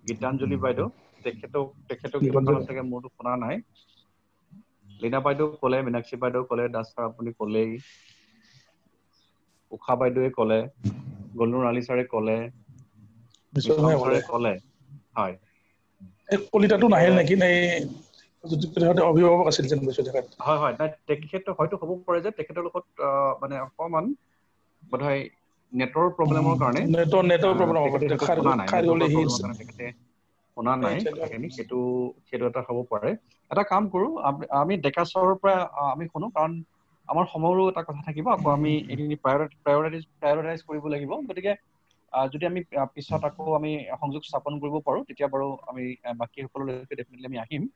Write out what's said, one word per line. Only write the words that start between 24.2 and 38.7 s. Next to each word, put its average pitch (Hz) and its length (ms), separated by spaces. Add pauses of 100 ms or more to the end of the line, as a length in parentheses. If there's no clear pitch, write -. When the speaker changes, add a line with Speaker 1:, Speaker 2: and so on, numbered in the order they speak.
Speaker 1:
বোধহয় 135 400 (440)
নেটৰ 131 360
প্ৰব্লেমৰ 151 420
Speaker 2:
উম, 131 60
Speaker 1:
কাৰণে, 131 220
Speaker 2:
নেটৰ, 165 440
নেটৰ 180 300
Speaker 1:
আ, - 20
Speaker 2:
problem 165 260
হ'ব - 20
Speaker 1:
তেখেতে 139 220
Speaker 2:
পাৰে। - 20
Speaker 1:
হয়তো 143 180
Speaker 2:
খাৰ-, 170 100
Speaker 1:
শুনা 139 180
নাই। 110 140
Speaker 2:
খাৰগলি 170 200
Speaker 1:
নেটৱৰ্কৰ 165 300
Speaker 2:
হিলছ। 160 120
Speaker 1:
প্ৰব্লেমৰ - 120
কাৰণে 107 160
তেখেতে - 340 (600)
শুনা 123 220
নাই 127 180
Speaker 2:
সেইটোৱে। 196 180
Speaker 1:
কথাখিনি। 120 380
সেইটো, 123 600 (200)
সেইটো 120 160
এটা 123 140
হ'ব 123 300
পাৰে। 110 200 (400)
এটা 202 120
কাম 202 260
কৰো, 202 280
আম-, 143 340
আমি 151 260
ডেকা 151 280
ছাৰৰ 185 300
পৰা, 196 180
আ, 143 400
আমি 156 140
শুনো, 165 220
কাৰণ 160 340 (460)
আমাৰ 156 240
সময়ৰো 180 380
এটা 175 120
কথা 147 240
থাকিব। 156 220
আকৌ 185 220
আমি 151 220 (180)